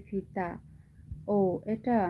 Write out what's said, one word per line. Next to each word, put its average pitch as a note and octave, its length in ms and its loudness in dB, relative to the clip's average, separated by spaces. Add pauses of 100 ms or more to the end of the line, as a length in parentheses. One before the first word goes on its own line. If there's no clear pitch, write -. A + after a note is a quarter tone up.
ফিতা? F#3+ 440 -4 (800)
ও, G#3 100 4 (280)
এটা, A3 320 0 (120)